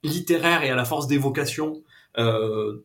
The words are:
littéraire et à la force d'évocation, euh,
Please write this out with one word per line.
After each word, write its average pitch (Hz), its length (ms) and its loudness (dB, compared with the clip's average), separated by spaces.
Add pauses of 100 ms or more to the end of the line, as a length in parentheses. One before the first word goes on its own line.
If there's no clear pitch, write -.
littéraire 165 600 2
et 135 80 0
à 127 60 0
la 123 80 0
force 143 220 -2
d'évocation, 143 760 0 (360)
euh, 110 680 0